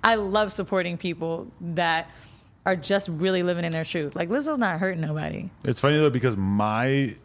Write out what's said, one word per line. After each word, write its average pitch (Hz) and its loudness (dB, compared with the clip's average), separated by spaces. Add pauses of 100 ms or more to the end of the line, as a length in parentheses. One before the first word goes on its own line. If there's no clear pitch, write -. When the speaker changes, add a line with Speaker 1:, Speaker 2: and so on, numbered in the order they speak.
Speaker 1:
I 226 6
love 208 0
supporting 180 -2
people 165 -6 (140)
that 165 0 (560)
are 190 4
just 196 0
really 180 0
living 175 0
in 170 -2
their 160 -4
truth. 151 -4
Like, 170 -2
Lizzo's 285 -2
not 185 0
hurting 190 -2
nobody. 156 -4 (140)
Speaker 2:
It's 123 0
funny 147 4
though, 151 6
because 123 2
my 107 2